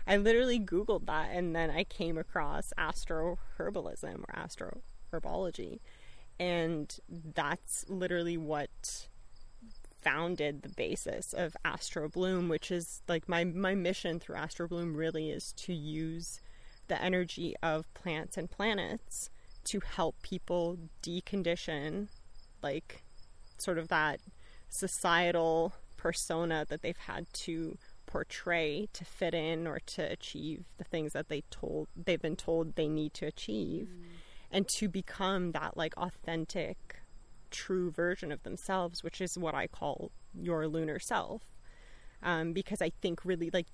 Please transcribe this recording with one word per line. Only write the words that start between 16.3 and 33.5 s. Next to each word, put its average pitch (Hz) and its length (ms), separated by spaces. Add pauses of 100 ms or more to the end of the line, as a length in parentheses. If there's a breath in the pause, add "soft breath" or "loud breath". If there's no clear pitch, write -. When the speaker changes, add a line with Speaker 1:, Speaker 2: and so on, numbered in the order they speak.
Speaker 1:
the - 140
energy 180 600
of 160 320
plants 160 440
and 170 120
planets - 800 (360 soft breath)
to 202 160
help - 420
people 175 540 (260)
decondition, 170 1040 (560)
like, 143 400 (560)
sort 175 180
of 165 120
that 156 300 (500 loud breath)
societal 170 1040 (240)
persona 165 720
that 160 140
they've - 160
had - 340
to 165 460 (300 soft breath)
portray 165 840
to 170 120
fit 170 300
in 165 320
or 147 180
to - 160
achieve 156 600 (160)
the - 40
things 156 300
that 151 160
they 151 120 (100)
told, 156 440
they've 170 260
been 160 140
told 165 400
they 156 120
need 151 260
to - 140
achieve, 208 600